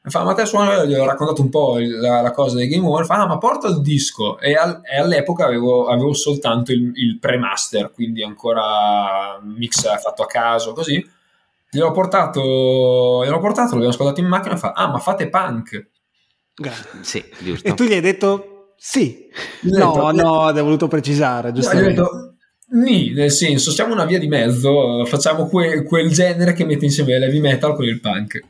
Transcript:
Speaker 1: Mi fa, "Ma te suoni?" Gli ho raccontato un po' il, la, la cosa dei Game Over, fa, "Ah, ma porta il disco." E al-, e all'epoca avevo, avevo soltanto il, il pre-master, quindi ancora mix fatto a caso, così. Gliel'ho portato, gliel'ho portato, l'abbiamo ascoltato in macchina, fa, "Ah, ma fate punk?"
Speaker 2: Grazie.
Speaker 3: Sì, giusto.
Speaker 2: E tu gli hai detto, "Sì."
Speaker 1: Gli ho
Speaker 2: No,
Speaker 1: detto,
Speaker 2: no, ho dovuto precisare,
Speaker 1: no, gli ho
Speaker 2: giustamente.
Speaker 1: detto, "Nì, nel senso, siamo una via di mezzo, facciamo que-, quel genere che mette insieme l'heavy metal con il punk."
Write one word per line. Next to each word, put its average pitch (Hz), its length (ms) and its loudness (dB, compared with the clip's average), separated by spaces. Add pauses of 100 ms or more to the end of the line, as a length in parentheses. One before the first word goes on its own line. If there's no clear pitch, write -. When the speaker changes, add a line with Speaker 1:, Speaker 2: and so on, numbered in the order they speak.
Speaker 1:
Mi 143 100 -12
fa, - 140 -2
"Ma 185 80 0
te 214 140 0
suoni?" 202 420 2
Gli 143 60 0
ho 135 100 2
raccontato 143 380 0
un 131 80 2
po' 135 280 2
il, 117 220 -2
la, 120 220 2
la 120 80 0
cosa 127 260 -2
dei 123 120 -2
Game 175 180 0
Over, 156 180 0
fa, 170 120 0
"Ah, 202 100 2
ma 165 100 -2
porta 233 320 0
il 160 140 0
disco." 139 560 -2
E 143 160 0
al-, 170 260 0 (100)
e 135 60 -4
all'epoca 139 480 0
avevo, 123 440 2
avevo 127 260 0
soltanto 127 580 -2
il, 123 220 0
il 120 240 -2
pre-master, 104 760 -4
quindi 113 300 -6
ancora 104 1200 -2
mix 110 400 -6 (180)
fatto 107 220 -6
a - 40 -2
caso, 117 460 -2
così. 160 340 -4 (640)
Gliel'ho 151 220 0
portato, 131 1300 2
gliel'ho 151 180 0
portato, 240 320 0
l'abbiamo 120 200 2
ascoltato 139 280 -2
in 175 80 0
macchina, - 280 -2
fa, - 160 -6
"Ah, - 160 -2
ma 127 100 -2
fate 190 300 -2
punk?" 101 600 -4 (720)
Speaker 2:
Grazie. 139 280 -12 (140)
Speaker 3:
Sì, - 220 -8 (200)
giusto. 90 240 -6
Speaker 2:
E 180 60 0
tu 226 100 2
gli 220 80 2
hai 185 80 2
detto, 196 760 -2
"Sì." - 520 -4 (320)
Speaker 1:
Gli 180 140 -2
ho 196 40 4
Speaker 2:
No, 156 320 4
Speaker 1:
detto, 165 120 4
Speaker 2:
no, 165 80 4
ho 160 220 4
dovuto 151 360 2
precisare, 139 600 0
Speaker 1:
no, 120 40 -4
gli 123 40 -2
ho - 20 0
Speaker 2:
giustamente. 175 400 4
Speaker 1:
detto, - 340 -4 (360)
"Nì, 233 420 4
nel 143 180 2
senso, 147 400 2
siamo - 220 -2
una 180 140 0
via 175 120 2
di 156 100 -2
mezzo, 123 760 2
facciamo 156 420 0
que-, 160 380 0
quel 165 260 2
genere 175 440 2
che 175 100 -2
mette 147 220 0
insieme 135 320 2
l'heavy 135 220 2
metal 143 340 2
con 123 100 -4
il 113 160 -2
punk." 104 500 -6